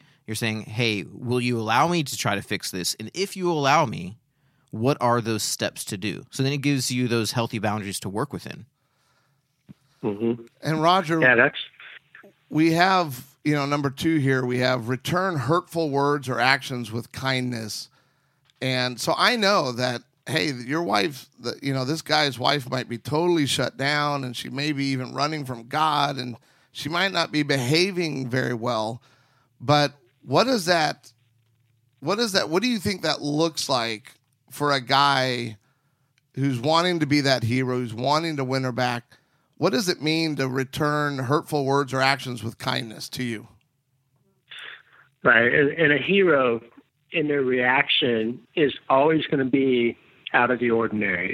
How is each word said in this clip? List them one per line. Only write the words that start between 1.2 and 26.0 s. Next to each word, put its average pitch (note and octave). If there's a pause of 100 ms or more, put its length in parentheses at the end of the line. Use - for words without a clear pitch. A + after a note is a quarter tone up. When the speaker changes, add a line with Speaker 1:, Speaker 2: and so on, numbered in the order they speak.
Speaker 1:
you A#2+
allow A#2
me F3
to -
try G2+
to G2
fix -
this? F#2
And A2
if G3
you F3
allow D3
me, G2 (540)
what A#2+
are A#2+
those A2
steps -
to G#2+
do?" F#2
So -
then C3+
it D3
gives C#3
you B2
those A2+
healthy A#2
boundaries G2+
to G#2
work G#2+
within. - (1400)
Speaker 2:
Mm-hmm. A#2 (180)
Speaker 3:
And D#3
Roger, E3
Speaker 2:
Yeah, B2+
that's C3 (920)
Speaker 3:
we D#3+
have, F3 (180)
you D3
know, C#3+
number C#3+
two D#3+
here, C3
we B2
have B2+
return F3
hurtful D#3+
words C#3
or A#2+
actions B2+
with A2+
kindness. B2 (720)
And B2+
so -
I G#3
know G3
that, B2 (260)
hey, D#3
your C3+
wife, F#3 (120)
the, A#2+
you C#3
know, C3
this D#3
guy's D3
wife C3
might C3
be A#2
totally D#3+
shut -
down, D3
and B2
she -
may C#3+
be C#3
even B2+
running D3
from A#2
God, D3